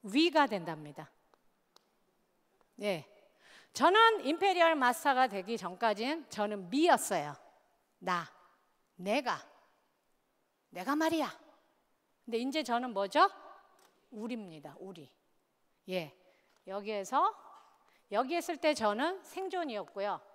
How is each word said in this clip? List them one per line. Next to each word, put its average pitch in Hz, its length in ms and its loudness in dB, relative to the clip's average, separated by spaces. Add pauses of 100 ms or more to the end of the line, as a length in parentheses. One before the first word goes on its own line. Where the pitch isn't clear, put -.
위가 294 420 2
된답니다. 160 640 -8 (1700)
예. 190 340 -4 (560)
저는 415 540 6
임페리얼 339 500 4
마스터가 254 520 2
되기 202 280 -6
전까지는 185 720 -2
저는 208 420 -6
미였어요. 208 640 2 (640)
나, 175 280 -4 (680)
내가, 202 440 -4 (1300)
내가 185 260 -4
말이야. 320 360 2 (920)
근데 226 140 -4
이제 269 240 -2
저는 240 300 -2
뭐죠? 202 360 4 (800)
우리입니다. 202 720 -10
우리. 185 340 -18 (760)
예. 180 240 -4 (540)
여기에서, 208 680 0 (800)
여기 254 260 0
있을 339 200 -4
때 302 160 2
저는 269 500 0
생존이었고요. 220 960 -6 (160)